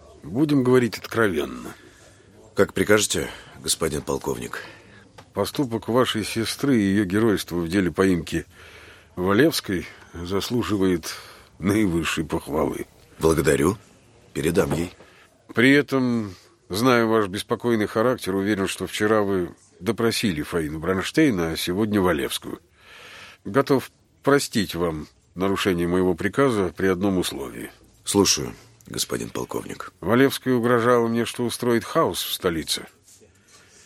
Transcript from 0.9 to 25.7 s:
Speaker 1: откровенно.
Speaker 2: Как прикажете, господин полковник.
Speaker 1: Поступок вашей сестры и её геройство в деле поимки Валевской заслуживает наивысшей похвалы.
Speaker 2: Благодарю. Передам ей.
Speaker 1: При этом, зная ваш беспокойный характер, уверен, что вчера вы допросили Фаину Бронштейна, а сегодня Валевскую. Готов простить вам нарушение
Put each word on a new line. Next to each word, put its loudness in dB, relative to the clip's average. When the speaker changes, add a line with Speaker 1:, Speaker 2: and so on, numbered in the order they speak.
Speaker 1:
откровенно. -2
Speaker 2:
Как 2
прикажете, 2
господин -2
полковник. -6
Speaker 1:
Поступок -4
вашей 0
сестры 0
и 4
её 2
геройство 0
в -2
деле 0
поимки 0
Валевской 0
заслуживает -2
наивысшей 0
похвалы. -4
Speaker 2:
Благодарю. 2
Передам 0
ей. -4
Speaker 1:
При 6
этом, 0
зная 4
ваш 2
беспокойный -2
характер, 0
уверен, 0
что -6
вчера 2
вы 0
допросили 0
Фаину -4
Бронштейна, 0
а -4
сегодня 0
Валевскую. -2
Готов 0
простить 2
вам -4
нарушение 0